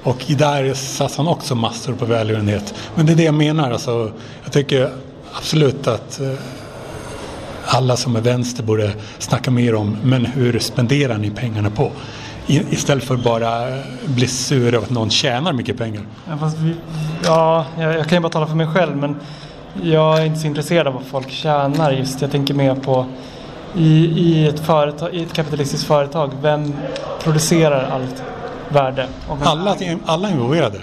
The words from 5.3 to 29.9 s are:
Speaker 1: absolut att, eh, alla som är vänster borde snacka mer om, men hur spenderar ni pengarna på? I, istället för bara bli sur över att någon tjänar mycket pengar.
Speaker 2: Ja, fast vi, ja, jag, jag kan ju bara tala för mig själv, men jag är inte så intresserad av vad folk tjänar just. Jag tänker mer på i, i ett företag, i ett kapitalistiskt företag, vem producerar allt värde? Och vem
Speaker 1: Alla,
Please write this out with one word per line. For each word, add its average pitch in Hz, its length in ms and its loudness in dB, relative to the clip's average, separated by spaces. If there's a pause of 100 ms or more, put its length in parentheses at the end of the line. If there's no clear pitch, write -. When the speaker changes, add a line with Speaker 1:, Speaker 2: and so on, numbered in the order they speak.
Speaker 1:
absolut 143 500 2
att, - 320 -4
eh, 139 80 -4 (1400)
alla 127 320 2
som 120 180 0
är 110 60 0
vänster 123 420 0
borde 107 280 2 (280)
snacka - 320 -2
mer 120 240 4
om, 104 280 0
men 127 220 4
hur 120 340 0
spenderar 123 580 0
ni 104 120 -2
pengarna 107 400 -2
på? 113 220 0 (560)
I, 147 220 4
istället 139 340 0
för 131 140 -2
bara 117 500 0 (380)
bli 123 220 2
sur 123 460 0
över 110 120 2
att - 40 -10
någon 110 200 0
tjänar 139 440 0
mycket 120 240 -2
pengar. 110 240 -6 (280)
Speaker 2:
Ja, 156 80 -6
fast 156 200 -2
vi, 160 180 0 (500)
ja, 165 400 4 (140)
jag, 160 180 0
jag 151 100 0
kan 175 100 4
ju - 40 6
bara 165 100 0
tala 156 160 0
för 156 80 -2
mig 160 120 2
själv, 160 300 2
men 143 180 -2 (680)
jag 156 380 4
är 160 40 2
inte 156 140 0
så 156 80 -2
intresserad 151 400 2
av 135 60 0
vad 127 100 -8
folk 127 280 -6
tjänar 147 600 2
just. 131 300 -2
Jag 139 100 0
tänker 143 220 0
mer 139 220 4
på 131 300 0 (720)
i, 156 280 6
i 160 420 4
ett 147 120 0
företag, 151 540 2
i 170 100 -4
ett 160 100 -10
kapitalistiskt 147 540 -2
företag, 143 440 2 (100)
vem 151 320 0 (500)
producerar 156 680 4
allt 131 320 -4 (460)
värde? 131 380 2 (200)
Och 151 140 -6
vem 143 60 2
Speaker 1:
Alla, 175 280 2 (300)